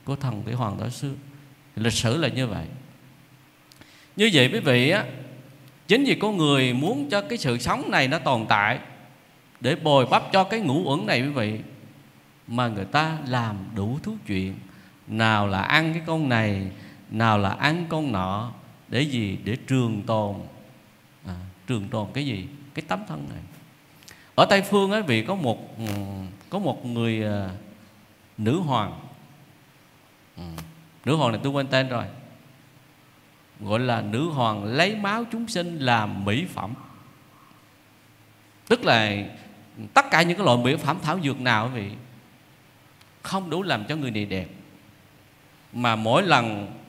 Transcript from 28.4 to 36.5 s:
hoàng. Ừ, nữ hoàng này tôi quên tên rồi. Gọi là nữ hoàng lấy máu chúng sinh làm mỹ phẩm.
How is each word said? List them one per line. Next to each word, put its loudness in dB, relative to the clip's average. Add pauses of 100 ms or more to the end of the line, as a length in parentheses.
hoàng. -2 (1400)
Ừ, -14 (640)
nữ 2
hoàng 4
này -2
tôi 0
quên -2
tên 2
rồi. -4 (1500)
Gọi 0
là 0
nữ -2
hoàng 0
lấy 0
máu -2
chúng -6
sinh -4
làm 0
mỹ 0
phẩm. -8 (1900)